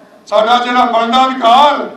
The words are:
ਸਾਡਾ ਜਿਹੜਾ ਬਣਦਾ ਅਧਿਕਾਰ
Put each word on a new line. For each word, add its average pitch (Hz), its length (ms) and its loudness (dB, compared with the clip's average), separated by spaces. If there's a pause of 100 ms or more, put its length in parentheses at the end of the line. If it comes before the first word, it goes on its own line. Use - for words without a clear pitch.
(280)
ਸਾਡਾ 220 380 0
ਜਿਹੜਾ 247 200 0
ਬਣਦਾ 233 400 0
ਅਧਿਕਾਰ 262 720 0